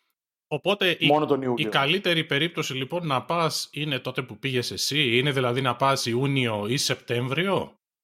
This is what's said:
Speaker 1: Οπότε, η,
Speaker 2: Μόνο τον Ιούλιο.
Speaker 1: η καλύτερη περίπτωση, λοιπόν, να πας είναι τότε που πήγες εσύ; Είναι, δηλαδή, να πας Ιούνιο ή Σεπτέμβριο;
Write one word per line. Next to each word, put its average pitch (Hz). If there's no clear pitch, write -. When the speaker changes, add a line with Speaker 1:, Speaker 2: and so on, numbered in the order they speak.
Speaker 1:
Οπότε, 180
η, 165
Speaker 2:
Μόνο 151
τον 135
Ιούλιο. 127
Speaker 1:
η -
καλύτερη 165
περίπτωση, 151
λοιπόν, 143
να 131
πας 165
είναι 143
τότε 131
που 120
πήγες 127
εσύ; 120
Είναι, 143
δηλαδή, 127
να 127
πας 139
Ιούνιο 120
ή 127
Σεπτέμβριο; 131